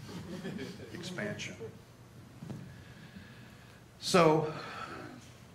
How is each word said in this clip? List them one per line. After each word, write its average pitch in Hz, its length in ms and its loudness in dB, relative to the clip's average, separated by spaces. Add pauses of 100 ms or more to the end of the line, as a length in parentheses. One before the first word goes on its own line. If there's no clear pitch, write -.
(360)
<laughs> - 580 -6
expansion. 107 600 -2 (2500)
So, 160 520 10 (1040)